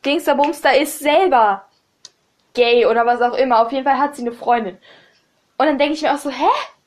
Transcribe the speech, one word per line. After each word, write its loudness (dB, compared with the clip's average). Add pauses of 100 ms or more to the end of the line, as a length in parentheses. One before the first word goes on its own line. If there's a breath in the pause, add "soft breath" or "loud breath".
Dingster -2
Bumster 0
ist -4
selber 2 (880)
gay 2
oder 2
was 0
auch 0
immer. 2
Auf 2
jeden -6
Fall 0
hat -2
sie -12
eine -6
Freundin. -4 (800 soft breath)
Und 0
dann 0
denk 0
ich -8
mir 0
auch -4
so, -8
hä? -2 (400)